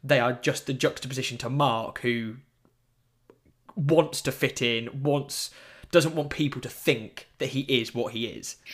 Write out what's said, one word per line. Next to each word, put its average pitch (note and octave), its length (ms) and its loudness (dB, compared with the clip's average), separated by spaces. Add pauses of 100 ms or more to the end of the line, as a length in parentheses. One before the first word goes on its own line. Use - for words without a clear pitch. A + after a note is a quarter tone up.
they C#3 160 4
are B2 140 4
just C3+ 340 -2
the C#3 60 -2
juxtaposition B2+ 680 -2
to A#2+ 100 -6
Mark, A#2+ 520 0
who A#2 360 -2 (1400)
wants D#3 460 4
to C3+ 100 0
fit - 280 0
in, A#2+ 420 -2
wants, C#3+ 480 -2 (420)
doesn't D#3+ 220 6
want D3 160 -2
people C3+ 300 -2
to A#2+ 80 -10
think - 600 -2 (100)
that C3 120 -2
he C3+ 120 -2
is B2+ 320 2
what A2+ 180 -2
he A#2 140 -2
is. - 300 -10 (180)